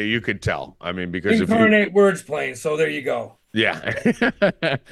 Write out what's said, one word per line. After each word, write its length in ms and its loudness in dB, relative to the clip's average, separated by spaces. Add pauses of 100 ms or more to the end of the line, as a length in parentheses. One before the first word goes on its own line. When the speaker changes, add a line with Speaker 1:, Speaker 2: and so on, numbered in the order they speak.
Speaker 1:
you 140 -2
could 180 -4
tell. 400 -4
I 120 -6
mean, 180 -6
because 280 2
if 120 0
you 40 2
Speaker 2:
Incarnate 380 4
Word's 300 4
playing, 320 -6
so 240 -4
there 100 2
you 140 -6
go. 340 -4 (160)
Speaker 1:
Yeah. 400 0 (120)
<laughs> 760 0 (140)